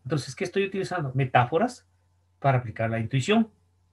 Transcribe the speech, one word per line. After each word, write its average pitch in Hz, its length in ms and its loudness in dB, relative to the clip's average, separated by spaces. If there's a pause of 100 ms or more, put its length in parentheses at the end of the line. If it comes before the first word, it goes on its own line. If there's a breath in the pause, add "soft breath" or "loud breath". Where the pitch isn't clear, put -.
Entonces, 139 300 -4
¿qué 196 100 -6
estoy 196 200 -2
utilizando? 180 500 -4
Metáforas 139 720 2 (520)
para 135 200 2
aplicar 113 320 -4
la 113 80 -2
intuición. 135 520 2 (420)